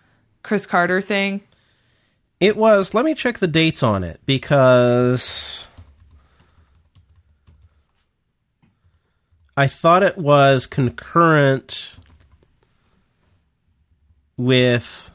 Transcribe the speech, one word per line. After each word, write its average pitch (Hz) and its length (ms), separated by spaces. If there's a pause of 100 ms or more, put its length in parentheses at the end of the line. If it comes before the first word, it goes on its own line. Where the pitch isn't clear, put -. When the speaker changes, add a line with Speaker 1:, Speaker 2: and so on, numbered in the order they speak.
(420)
Speaker 1:
Chris 202 220
Carter 185 380
thing? 196 400 (960)
Speaker 2:
It 202 160
was. 208 380
Let 226 100
me 320 100
check - 240
the 190 80
dates 160 360
on 101 200
it, 82 220
because 123 1400 (4000)
I 139 80
thought 170 360
it 190 140
was 139 500
concurrent 143 1300 (2500)
with 127 760